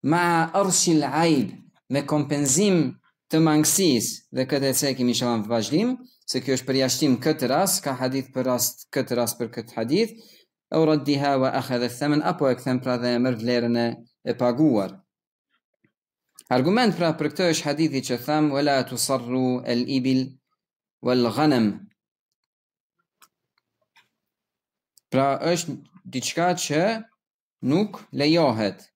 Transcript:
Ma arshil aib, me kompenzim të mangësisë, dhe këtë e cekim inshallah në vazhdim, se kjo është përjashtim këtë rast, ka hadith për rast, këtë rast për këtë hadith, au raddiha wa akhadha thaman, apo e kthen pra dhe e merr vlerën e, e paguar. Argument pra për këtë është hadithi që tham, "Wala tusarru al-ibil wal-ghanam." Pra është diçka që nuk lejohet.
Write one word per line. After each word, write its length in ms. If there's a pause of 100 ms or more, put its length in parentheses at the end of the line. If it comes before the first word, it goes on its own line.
Ma 480
arshil 560
aib, 480 (320)
me 160
kompenzim 920 (340)
të 140
mangësisë, 920
dhe 160
këtë 220
e 80
cekim 260
inshallah 380
në 80
vazhdim, 420 (320)
se 160
kjo 160
është 80
përjashtim 560
këtë 300
rast, 320
ka 100
hadith 400
për 160
rast, 400
këtë 300
rast 180
për 160
këtë 240
hadith, 360 (600)
au 80
raddiha 560
wa 160
akhadha 320
thaman, 400
apo 240
e 80
kthen 240
pra 160
dhe 160
e 80
merr 160
vlerën 400
e, 100 (380)
e 80
paguar. 600 (1500)
Argument 480
pra 160
për 220
këtë 180
është 160
hadithi 400
që 160
tham, 220 (100)
"Wala 220 (100)
tusarru 800
al-ibil 540 (840)
wal-ghanam." 640 (3500)
Pra 320
është 320 (300)
diçka 500
që 480 (600)
nuk 360 (120)
lejohet. 680 (160)